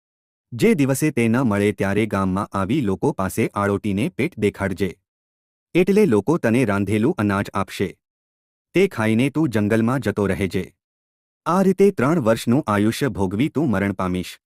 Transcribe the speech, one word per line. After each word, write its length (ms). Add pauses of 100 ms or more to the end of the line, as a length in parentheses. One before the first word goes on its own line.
(520)
જે 240
દિવસે 360
તે 160
ન 140
મળે 300
ત્યારે 340
ગામમાં 480
આવી 280
લોકો 320
પાસે 320
આળોટીને 640
પેટ 260
દેખાડજે. 560 (840)
એટલે 300
લોકો 320
તને 280
રાંધેલું 520
અનાજ 360
આપશે. 360 (840)
તે 120
ખાઈને 420
તું 200
જંગલમાં 520
જતો 260
રહેજે. 380 (800)
આ 160
રીતે 300
ત્રણ 360
વર્ષનું 400
આયુષ્ય 420
ભોગવી 400
તું 200
મરણ 240
પામીશ. 420 (100)